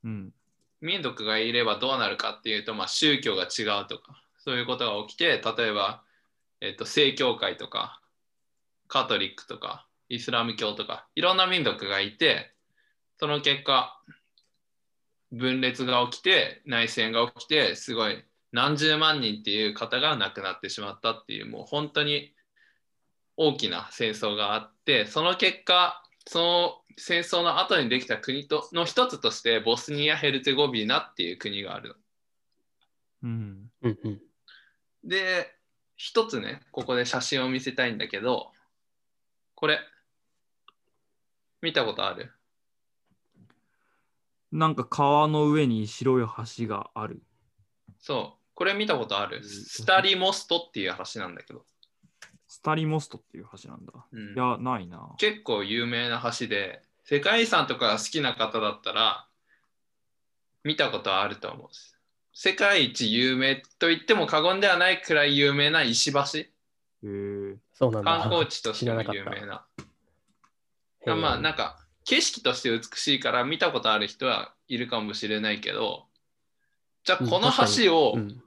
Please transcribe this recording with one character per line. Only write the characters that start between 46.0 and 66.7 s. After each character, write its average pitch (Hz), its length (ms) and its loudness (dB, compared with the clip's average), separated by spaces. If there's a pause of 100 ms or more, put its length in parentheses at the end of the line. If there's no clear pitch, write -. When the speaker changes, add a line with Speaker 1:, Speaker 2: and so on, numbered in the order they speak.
Speaker 1:
い 113 40 0 (320)
橋 113 100 -4
が 101 260 -6
あ 107 120 -6
る。 - 160 -12 (760)
Speaker 2:
そ 110 400 -6
う、 - 40 -20 (120)
こ 175 100 -2
れ 196 100 2
見 208 120 -2
た 165 120 0
こ 117 80 -4
と 101 120 -2
あ 104 60 -2
る？ - 140 -8
Speaker 1:
う - 20 -12
ん。 - 40 -16
Speaker 2:
ス 104 420 -10
タ 190 160 6
リ 190 140 4
モ 190 180 2
ス - 120 -8
ト 170 120 0
っ - 120 -8
て 110 100 -8
い 92 100 -2
う 92 40 -4 (200)
橋 113 60 -8
な 92 80 -8
ん 87 60 -14
だ - 80 -18
け - 120 -20
ど。 - 100 -20 (840)
Speaker 1:
ス - 160 -20
タ 156 120 0
リ 160 100 -2
モ 156 160 0
ス - 80 -14
ト - 80 -18
っ - 60 -18
て - 160 -20
い - 20 -16
う - 60 -20 (160)
橋 - 80 -20
な - 60 -18
ん - 100 -20
だ。 - 60 -20 (200)
Speaker 2:
う 113 80 -12
ん。 104 140 -12
Speaker 1:
い - 20 -6
や、 123 220 0
な 123 200 -4
い 90 80 -10
な。 85 300 -18
Speaker 2:
結 214 240 0
構 104 240 -2
有 117 220 -2
名 120 240 -2
な 113 120 -4 (160)
橋 120 80 -4
で、 101 360 -4 (220)
世 143 160 2
界 226 240 4
遺 - 20 -2
産 180 200 4
と - 100 -2
か 110 200 2
好 - 80 -4
き - 160 -4
な 127 140 0
方 110 260 -2
だ 104 120 0
っ - 100 -12
た - 100 -6
ら、 107 340 2 (1400)
見 151 140 -2
た 139 140 4
こ 127 80 -4
と 98 200 0
あ 101 80 2
る 90 100 -6
と - 140 -10
思 - 140 -16
う。 - 40 -20 (680)
世 - 180 -2
界 196 320 4
一 117 300 0
有 127 200 2
名 131 220 2 (220)
と 170 100 2
言 165 100 4
っ - 20 -10
て - 120 2
も 180 140 2
過 156 160 2
言 185 180 2
で 202 60 4
は 180 100 6
な 180 140 4
い 180 100 0
く - 140 0
ら 147 100 6
い 143 140 4
有 143 160 6
名 143 160 4
な 160 120 4
石 120 300 2
橋。 139 80 4
Speaker 1:
へ 143 320 -4 (520)